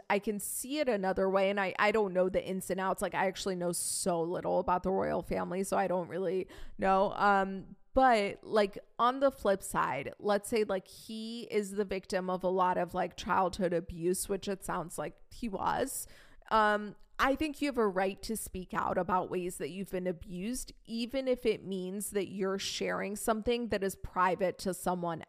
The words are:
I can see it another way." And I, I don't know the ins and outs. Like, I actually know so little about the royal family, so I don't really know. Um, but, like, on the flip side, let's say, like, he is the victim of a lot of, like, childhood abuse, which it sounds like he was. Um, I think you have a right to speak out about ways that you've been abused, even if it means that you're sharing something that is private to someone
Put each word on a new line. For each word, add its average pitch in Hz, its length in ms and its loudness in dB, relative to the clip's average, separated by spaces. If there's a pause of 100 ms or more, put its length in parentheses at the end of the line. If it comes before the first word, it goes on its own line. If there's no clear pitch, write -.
I 208 100 4
can 208 180 -2
see 262 420 -4
it 277 100 2
another 190 400 2
way." 190 200 4
And 202 120 2
I, 185 180 0
I 208 140 6
don't 208 180 2
know 180 160 4
the 185 180 0
ins 190 240 -4
and 185 120 -2
outs. 190 200 0
Like, 180 140 -2
I 190 120 2
actually 190 280 -2
know 175 160 0
so 175 500 0
little 175 380 0
about 180 240 0
the 185 80 0
royal 190 300 0
family, 185 420 -2
so 190 140 0
I 196 100 2
don't 175 220 -2
really 180 400 -2 (280)
know. 190 360 4
Um, 190 540 2 (260)
but, 233 500 4
like, 208 340 2 (220)
on 247 220 2
the 277 100 6
flip 196 320 2
side, 160 560 -2
let's 202 300 0
say, 220 160 2
like, 196 200 -2
he 226 640 -12
is 202 220 0
the 202 140 0
victim 190 440 -2
of 185 140 0
a 185 60 2
lot 180 280 4
of, 175 160 -2
like, 180 220 -2
childhood 180 560 2
abuse, 175 560 0
which 196 220 -4
it 196 160 -6
sounds 170 320 -6
like 151 160 -6 (180)
he - 160 -8
was. - 580 -2 (460)
Um, 208 460 2 (200)
I 269 180 4
think 302 260 -4
you 285 80 2
have 254 80 -2
a 220 100 4
right 190 360 0
to 220 120 -4
speak - 380 -8
out - 240 0
about 208 340 0
ways 180 280 -4
that 156 100 -4
you've 185 220 -8
been 185 160 -2
abused, 180 680 -6 (120)
even 247 440 -2
if 247 160 0
it 208 200 2
means 190 440 -6
that 196 180 -2
you're 190 320 -2
sharing 190 560 -4
something 233 540 -2
that 202 120 -2
is 190 140 -2
private 185 640 0
to 185 140 -4
someone 170 560 -4